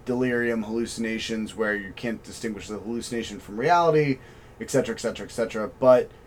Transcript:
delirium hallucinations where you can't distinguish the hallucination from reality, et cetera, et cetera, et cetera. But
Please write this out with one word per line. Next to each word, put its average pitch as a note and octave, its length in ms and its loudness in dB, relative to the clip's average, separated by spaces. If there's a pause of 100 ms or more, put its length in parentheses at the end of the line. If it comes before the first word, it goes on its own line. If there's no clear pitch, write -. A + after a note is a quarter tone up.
delirium A#2+ 560 0
hallucinations A2 920 -4
where G#2+ 200 0
you G2 200 -6
can't A2+ 300 -6
distinguish G2+ 440 -8
the G#2 100 -6
hallucination A2 600 -6
from G#3 220 -8
reality, D#3 580 4 (400)
et A2+ 120 -10
cetera, A#2 240 2
et - 40 -8
cetera, G#2 280 -4
et - 40 -16
cetera. A2 480 -2
But B2+ 320 8 (160)